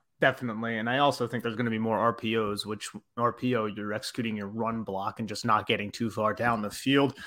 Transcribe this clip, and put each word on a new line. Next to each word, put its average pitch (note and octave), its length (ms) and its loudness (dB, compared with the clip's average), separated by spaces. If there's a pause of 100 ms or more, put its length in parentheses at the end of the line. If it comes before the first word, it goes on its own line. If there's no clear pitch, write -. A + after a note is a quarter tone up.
(200)
definitely. A#2 580 0
And A2 100 -2
I B2+ 100 2
also C#3 300 4
think A#2+ 140 -4
there's A2+ 140 -4
gonna A#2 140 0
be A2 80 0
more A2 200 2
R A2+ 140 4
P A2+ 240 0
Os, G2+ 300 0
which G#2 220 -6 (280)
R A#2 160 2
P B2 240 0
O, G#2+ 100 0
you're G#2 260 -6
executing A2 440 -4
your G2+ 120 -6
run A2+ 340 -2
block G2 380 -4
and G#2+ 80 -4
just G#2+ 160 -6
not G#2+ 220 4
getting G#2 240 2
too A2+ 200 -2
far G#2+ 240 2
down A#2 280 2
the G#2 80 -2
field, C#3 440 4 (120)